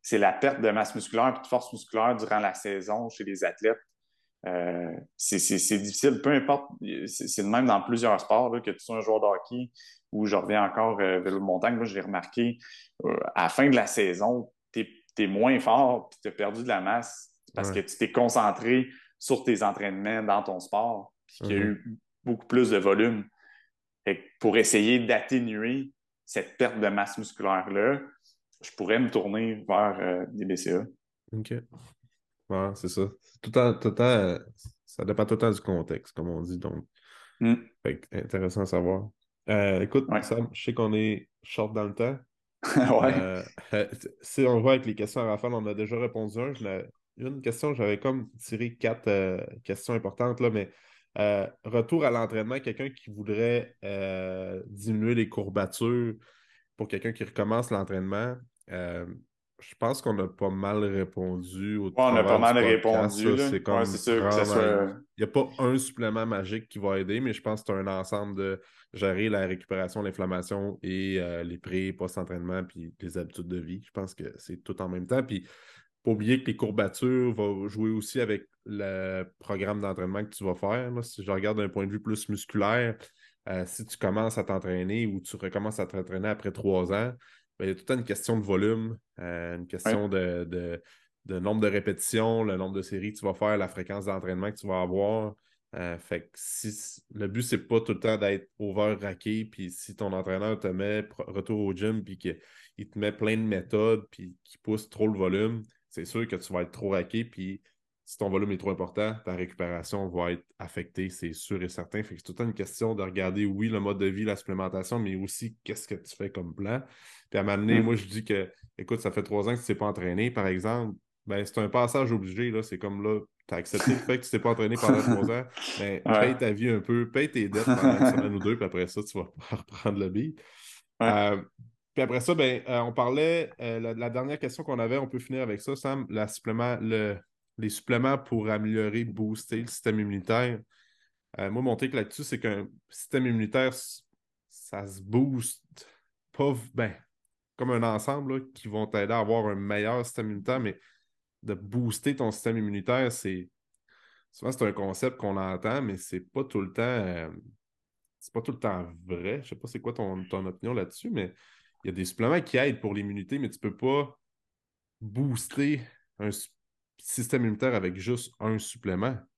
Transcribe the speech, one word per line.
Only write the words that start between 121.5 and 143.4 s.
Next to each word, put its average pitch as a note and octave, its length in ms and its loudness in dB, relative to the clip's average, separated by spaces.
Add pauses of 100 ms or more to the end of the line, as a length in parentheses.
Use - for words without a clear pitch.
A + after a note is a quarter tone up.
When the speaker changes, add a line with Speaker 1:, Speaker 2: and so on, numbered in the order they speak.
Speaker 2:
un G#2 100 0
passage B2 420 2
obligé, G#2+ 400 -2
là. A2 100 -2
C'est G2+ 160 -8
comme G2+ 240 -6
là, G#2+ 200 0 (260)
t'as - 80 -6
accepté F#2+ 360 0
le B2+ 60 4
fait B2+ 220 0
que B2+ 60 -10
tu - 60 -6
t'es A2+ 80 2
pas A#2+ 100 2
entraîné A2+ 260 2
pendant A#2 260 6
trois A#2 300 2
ans, B2 120 -2 (120)
Speaker 1:
<laughs> - 240 -8
Speaker 2:
mais G2+ 260 -4
Speaker 1:
Ouais. A2 140 6
Speaker 2:
paye B2 180 4
ta A#2+ 140 2
vie A2+ 180 0
un G#2+ 120 2
peu, A#2+ 280 2
paye C#3+ 220 0
tes G#2+ 160 0
dettes G#2 160 0
pendant B2+ 340 6
une C3+ 80 8
Speaker 1:
<laughs> A2+ 220 4
Speaker 2:
semaine G#2 80 -2
ou G2 40 0
deux, G#2+ 180 2
puis G#2 80 0
après F2+ 220 -2
ça, G#2 140 -4
tu G#2 160 -8
vas F2 80 -4
pouvoir - 380 -8
<laughs> - 20 -20
reprendre G2+ 340 -2
le F#2+ 100 0
beat. C3 320 -4 (580)
Speaker 1:
Ouais. A2+ 100 4
Speaker 2:
Euh, G#2 280 4 (560)
puis C#3 100 0
après B2 160 0
ça, E3+ 160 2
ben, B2+ 320 4
euh, B2 120 2
on A#2 120 0
parlait, D3 600 2 (100)
euh, A2+ 180 -4
la, A2+ 140 -4
la A#2 160 -4
dernière C3 300 -4
question C3+ 260 -6
qu'on B2+ 140 -2
avait, A#2 180 2
on C3+ 100 -2
peut B2+ 120 -6
finir C3 220 -4
avec G#2+ 200 -2
ça, C#3 160 -4
Sam, C3+ 320 -4
le G#2+ 180 0
supplément, A#2 540 -2
le A2 340 0 (420)
les A2 120 -2
suppléments B2+ 480 2
pour A2+ 320 -2
améliorer, G#2+ 540 0
booster A2 580 -4
le A#2 60 -8
système G#2+ 320 0
immunitaire. G#2+ 600 0 (800)
Euh, G2 120 -2
moi, A#2+ 100 -2
mon B2 140 2
take C3+ 200 -2
là-dessus, A2 280 -4
c'est A#2 160 -4
qu'un G2+ 280 -2 (220)
système - 380 -2
immunitaire, A#2 420 2